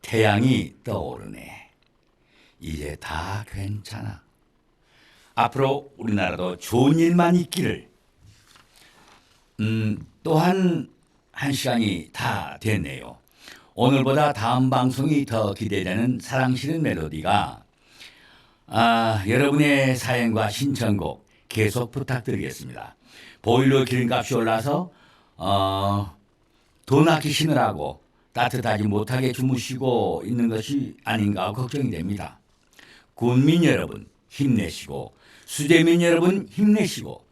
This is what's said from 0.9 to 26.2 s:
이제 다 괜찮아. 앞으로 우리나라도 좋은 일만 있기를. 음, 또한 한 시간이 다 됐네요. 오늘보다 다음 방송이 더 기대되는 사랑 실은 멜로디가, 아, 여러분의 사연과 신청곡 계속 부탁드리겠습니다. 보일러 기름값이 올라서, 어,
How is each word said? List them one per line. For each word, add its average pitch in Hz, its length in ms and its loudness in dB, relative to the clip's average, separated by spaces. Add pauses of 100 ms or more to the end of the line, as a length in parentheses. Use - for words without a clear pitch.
이제 76 360 -10
다 92 520 -8
괜찮아. 104 760 -10 (1120)
앞으로 135 640 0
우리나라도 92 600 -2
좋은 139 400 2
일만 170 380 4
있기를. 131 520 -2 (1700)
음, 107 440 -2 (180)
또한 170 680 2 (420)
한 139 220 -4
시간이 113 600 -2
다 85 480 -6
됐네요. 69 560 -4 (580)
오늘보다 135 580 4
다음 127 360 0
방송이 131 560 0
더 110 300 -2
기대되는 104 680 -2
사랑 127 360 0
실은 160 260 -4
멜로디가, 80 800 -2 (1040)
아, 113 600 2
여러분의 139 680 2
사연과 113 540 0
신청곡 107 760 -2 (220)
계속 110 420 0
부탁드리겠습니다. 131 1040 -8 (440)
보일러 131 440 4
기름값이 123 500 -2
올라서, 120 560 -2 (460)
어, 98 800 -2 (680)